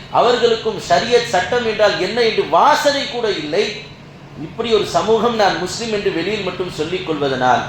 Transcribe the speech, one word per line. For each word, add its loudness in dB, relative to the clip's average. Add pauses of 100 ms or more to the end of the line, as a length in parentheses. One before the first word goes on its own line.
(100)
அவர்களுக்கும் 2 (100)
ஷரியத் 2
சட்டம் 0
என்றால் 2
என்ன -2
என்று 0
வாசனை 2
கூட -2
இல்லை. -4 (560)
இப்படி -6
ஒரு 4
சமூகம் 2
நான் 2
முஸ்லிம் -6
என்று 0
வெளியில் -2
மட்டும் -4
சொல்லிக் -4
கொள்வதனால் 0